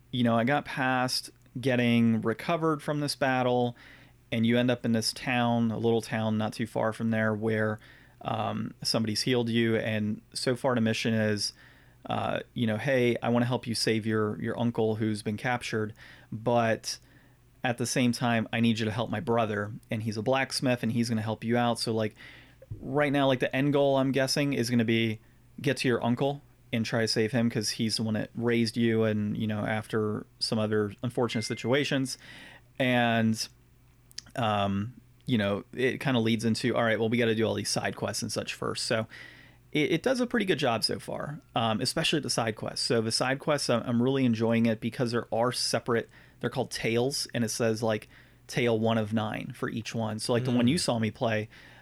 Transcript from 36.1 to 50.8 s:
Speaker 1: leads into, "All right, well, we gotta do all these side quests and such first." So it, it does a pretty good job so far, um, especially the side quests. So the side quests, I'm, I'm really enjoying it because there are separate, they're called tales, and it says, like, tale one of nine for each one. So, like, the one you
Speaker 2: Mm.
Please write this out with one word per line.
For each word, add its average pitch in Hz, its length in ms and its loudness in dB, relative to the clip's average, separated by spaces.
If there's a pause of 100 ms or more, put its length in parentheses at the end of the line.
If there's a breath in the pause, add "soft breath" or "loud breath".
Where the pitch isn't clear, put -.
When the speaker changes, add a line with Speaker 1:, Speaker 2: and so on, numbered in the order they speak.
Speaker 1:
leads 113 240 2
into, 113 320 0
"All 120 80 2
right, 110 140 2
well, 113 100 2
we 120 100 0
gotta 113 160 4
do 110 100 2
all 104 100 2
these 104 140 -4
side 104 280 -2
quests 107 260 -4
and 110 100 -4
such - 220 -6
first." - 320 -4
So 113 200 0 (640 loud breath)
it, 151 200 0
it 165 100 0
does 254 180 0
a 247 60 0
pretty 226 200 0
good 156 120 0
job 120 260 0
so - 140 -2
far, - 420 -8 (140)
um, 113 260 2
especially 156 400 0
the 120 100 -4
side 113 260 0
quests. - 300 -6
So 117 140 2
the 113 120 0
side 131 260 0
quests, - 300 -2
I'm, 123 160 2
I'm 120 180 2
really 135 220 2
enjoying 113 420 4
it 113 140 0
because 117 320 -4
there 120 200 -2
are 117 200 2
separate, - 560 -2 (320 loud breath)
they're 120 100 -4
called 127 200 -4
tales, 120 640 0
and 117 100 0
it 107 60 -2
says, 113 320 0
like, 110 260 0 (380 loud breath)
tale 117 320 0
one 113 200 2
of 107 140 -2
nine 110 420 -4
for - 140 -6
each - 260 -8
one. 110 240 -4
So, 127 140 -2
like, 117 120 2
the 127 60 -2
one 120 160 4
you 143 100 4
Speaker 2:
Mm. 175 40 0